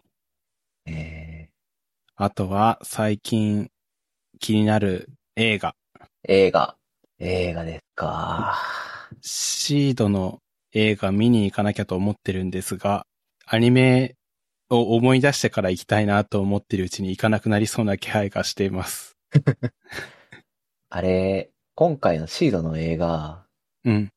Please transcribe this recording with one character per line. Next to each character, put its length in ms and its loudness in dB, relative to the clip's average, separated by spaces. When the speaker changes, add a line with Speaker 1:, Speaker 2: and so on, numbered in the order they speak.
Speaker 1:
え 640 -14
ー。 20 -20
Speaker 2:
あ 140 -2
と 200 -4
は、 340 2
最 340 -2
近 540 -2
気 140 -2
に 120 4
な 120 4
る 320 -2
映 220 2
画。 180 -6
Speaker 1:
映 240 6
画。 260 0
映 340 -2
画 100 -8
で 160 -10
す 60 -20
か。 600 -4
Speaker 2:
シ 680 -2
ー 40 0
ド 140 2
の 300 -2
映 220 4
画 160 -2
見 180 2
に 160 4
行 80 -2
か 100 -2
な 100 0
き 60 -6
ゃ 60 -2
と 100 -6
思 160 0
っ 100 -4
て 100 -6
る 120 -4
ん 80 -4
で 100 -6
す 160 -8
が、 280 -2
ア 120 0
ニ 140 6
メ 440 4
を 200 2
思 200 6
い 60 4
出 120 4
し 80 -4
て 80 2
か 120 -2
ら 80 0
行 120 -2
き 40 -18
た 140 2
い 60 2
な 180 2
と 160 -2
思 180 0
っ 40 -4
て 160 -6
る 80 -2
う 40 -8
ち 140 -8
に 60 -4
行 100 -6
か 100 2
な 100 2
く 100 -4
な 100 2
り 80 0
そ 140 -4
う 40 0
な 120 -2
気 120 -10
配 200 0
が 140 -4
し 100 -6
て 120 0
い 60 -2
ま 140 -6
す。 320 -14
Speaker 1:
<laughs> 1600 -6
あ 120 -8
れ、 500 0
今 220 2
回 220 0
の 80 -8
シ 220 0
ー 20 0
ド 120 -2
の 140 -4
映 200 -2
画、 480 -4
Speaker 2:
う 80 0
ん。 260 -2